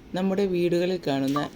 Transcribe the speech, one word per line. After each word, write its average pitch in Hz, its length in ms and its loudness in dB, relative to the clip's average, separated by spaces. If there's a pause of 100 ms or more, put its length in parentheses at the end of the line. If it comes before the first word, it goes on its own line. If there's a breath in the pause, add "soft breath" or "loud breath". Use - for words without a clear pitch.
(120)
നമ്മുടെ 190 340 0
വീടുകളിൽ 175 520 2
കാണുന്ന 139 420 0 (160)